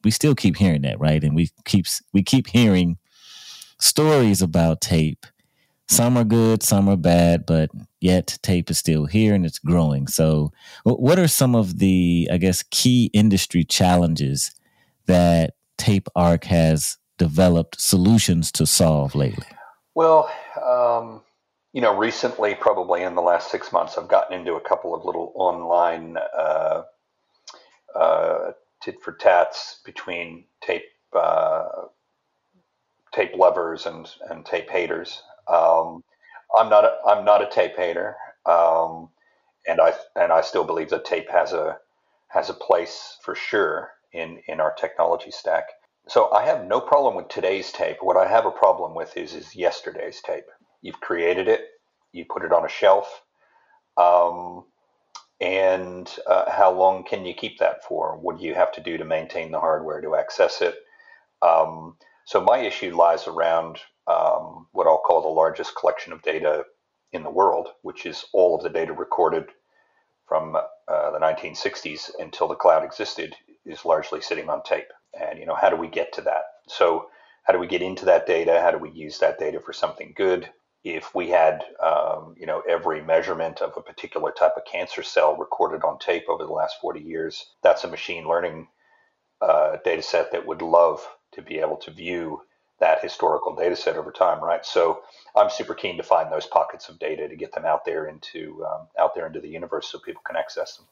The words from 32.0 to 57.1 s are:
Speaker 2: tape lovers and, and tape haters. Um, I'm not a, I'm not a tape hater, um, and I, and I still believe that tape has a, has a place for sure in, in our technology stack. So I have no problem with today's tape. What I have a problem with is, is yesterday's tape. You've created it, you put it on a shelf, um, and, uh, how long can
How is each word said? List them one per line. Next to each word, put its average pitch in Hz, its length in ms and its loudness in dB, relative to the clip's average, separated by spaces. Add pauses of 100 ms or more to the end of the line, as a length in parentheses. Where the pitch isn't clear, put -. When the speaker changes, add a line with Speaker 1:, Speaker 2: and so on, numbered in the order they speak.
Speaker 2:
tape 95 240 -2
lovers 87 500 2
and, 82 220 -12 (200)
and 82 160 -14
tape - 240 -6
haters. 85 540 -6 (240)
Um, 82 560 2 (540)
I'm 110 120 4
not 104 160 6
a, - 120 2 (100)
I'm 101 180 2
not 104 160 6
a 101 80 -4
tape - 280 -2
hater, 87 400 -4 (300)
um, 82 600 2 (580)
and 82 140 0
I, 82 120 6 (240)
and 85 160 2
I - 80 4
still 87 240 -2
believe 80 260 -6
that 80 140 -4
tape - 260 -6
has 85 220 0
a, 80 260 -6 (500)
has - 220 -4
a - 40 -10
place - 680 -4
for 92 140 -10
sure 80 560 -4 (200)
in, 82 360 -12
in 78 120 -8
our 78 140 -2
technology - 560 -4
stack. - 340 -4 (440)
So 113 240 2
I 107 140 2
have - 200 -2
no 107 140 0
problem 139 340 2
with 90 140 -10
today's 95 420 -4
tape. 80 300 -6
What 90 160 2
I 98 120 4
have 110 180 4
a 92 40 0
problem 85 460 0
with 82 200 -10
is, 82 180 -12
is - 200 -18
yesterday's 87 640 -6
tape. - 260 -10 (360)
You've 82 180 -18
created 87 460 -2
it, 110 200 0 (460)
you 85 120 -16
put - 180 -10
it 82 120 0
on 82 100 2
a - 40 -6
shelf, - 520 2 (800)
um, 87 680 2 (760)
and, 92 680 -2 (160)
uh, 92 240 2
how 95 200 4
long 92 340 2
can 95 220 -8